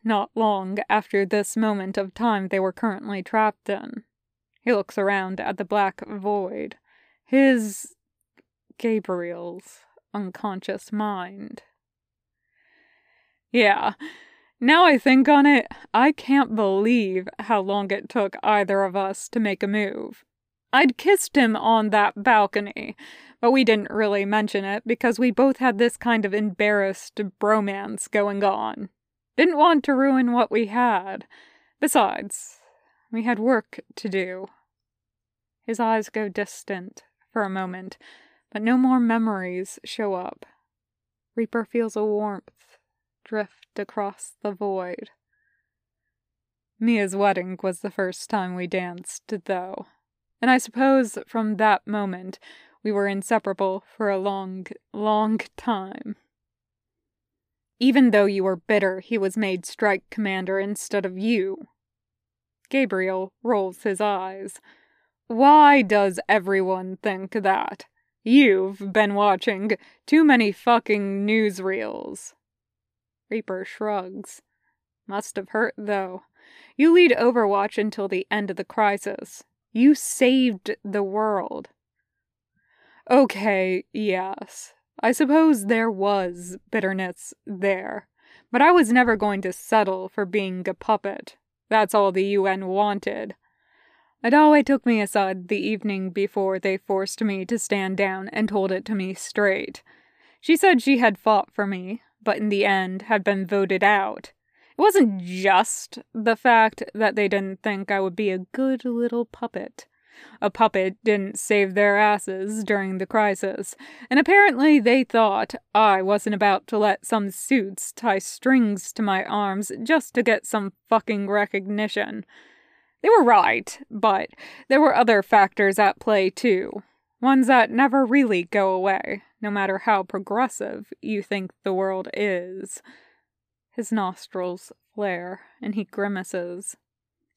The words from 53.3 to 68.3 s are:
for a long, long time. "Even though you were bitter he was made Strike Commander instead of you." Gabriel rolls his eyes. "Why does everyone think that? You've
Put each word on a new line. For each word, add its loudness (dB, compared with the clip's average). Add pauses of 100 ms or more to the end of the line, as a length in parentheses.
for -2
a -2
long, -8 (260)
long 0 (160)
time. -8 (1600)
"Even 4
though 4
you -2
were 0
bitter 0
he -4
was -2
made -4
Strike -4
Commander -4
instead -6
of -10
you." -2 (1000)
Gabriel -2 (100)
rolls -4
his -4
eyes. -6 (680)
"Why 8
does 0
everyone -2
think -6
that? -2 (360)
You've 2